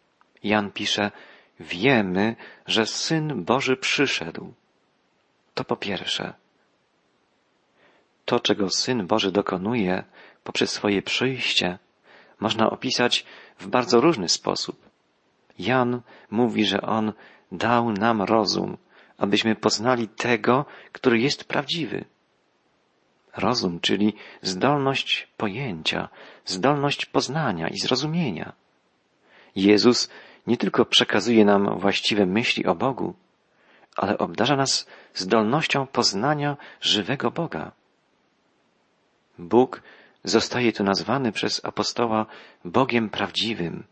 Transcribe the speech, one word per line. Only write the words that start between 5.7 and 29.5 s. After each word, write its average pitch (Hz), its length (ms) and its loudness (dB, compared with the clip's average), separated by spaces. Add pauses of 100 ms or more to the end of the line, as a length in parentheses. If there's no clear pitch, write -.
pierwsze. - 560 -6 (1900)
To, 120 160 0
czego 101 300 0
Syn 120 360 -2
Boży 101 260 0
dokonuje 98 720 -2 (400)
poprzez - 260 -2
swoje 101 320 0
przyjście, 123 760 -2 (640)
można 110 300 0
opisać 123 540 -2 (340)
w 95 80 -16
bardzo 120 340 4
różny 127 280 2
sposób. - 640 -4 (680)
Jan 123 420 0 (300)
mówi, 107 340 0
że 98 160 0
On 107 320 -2 (400)
dał 117 400 0
nam 107 300 2
rozum, 98 540 0 (420)
abyśmy 104 380 0
poznali 117 520 0
tego, 120 560 0 (280)
który 117 260 2
jest 139 260 -2
prawdziwy. 135 600 -6 (1300)
Rozum, 92 440 -2
czyli 104 340 0 (280)
zdolność 135 960 -2
pojęcia, 92 720 -4 (360)
zdolność 139 640 0
poznania 127 640 -2
i 101 100 -6
zrozumienia. 143 760 -2 (1040)